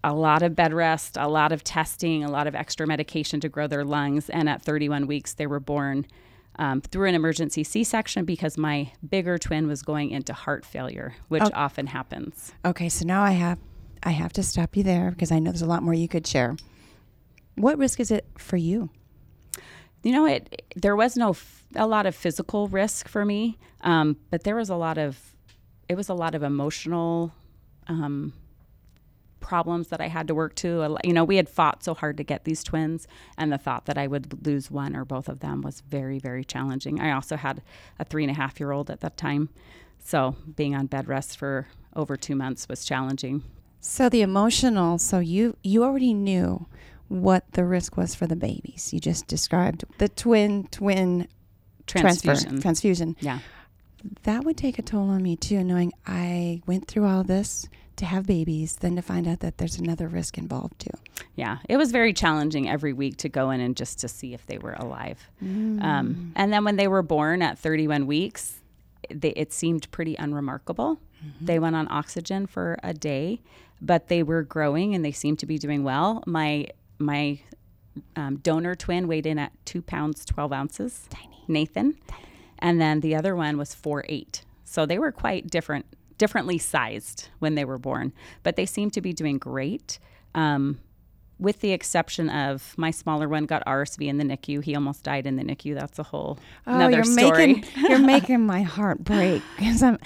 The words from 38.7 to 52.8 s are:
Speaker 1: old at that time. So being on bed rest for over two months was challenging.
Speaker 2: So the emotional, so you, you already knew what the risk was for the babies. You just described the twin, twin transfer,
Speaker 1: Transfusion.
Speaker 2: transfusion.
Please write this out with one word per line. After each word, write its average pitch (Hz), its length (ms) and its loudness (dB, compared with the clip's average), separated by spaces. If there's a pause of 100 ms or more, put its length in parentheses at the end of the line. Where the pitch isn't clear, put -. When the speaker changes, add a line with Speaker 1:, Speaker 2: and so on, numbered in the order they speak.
Speaker 1:
old 143 180 -4
at - 120 -10
that - 140 -8
time. 147 340 -2 (500)
So 135 360 0 (200)
being 143 240 -2
on 139 80 -2
bed 135 200 -4
rest 135 300 -6
for 139 300 -6 (280)
over 147 220 -4
two - 180 -6
months 135 320 -4
was - 160 -10
challenging. 135 600 -4 (360)
Speaker 2:
So - 300 2
the 233 140 6
emotional, 196 760 4
so 185 220 2
you, 185 420 2
you 214 220 4
already 254 320 4
knew 190 500 2 (440)
what 185 420 4
the 180 120 2
risk 180 320 0
was 180 200 0
for 175 100 -2
the 165 140 0 (100)
babies. - 440 -8
You - 60 -2
just - 280 -2
described - 580 0 (140)
the 202 100 4
twin, 208 640 2
twin 185 560 2 (580)
transfer, 180 480 4
Speaker 1:
Transfusion. 135 280 0
Speaker 2:
transfusion. 170 580 2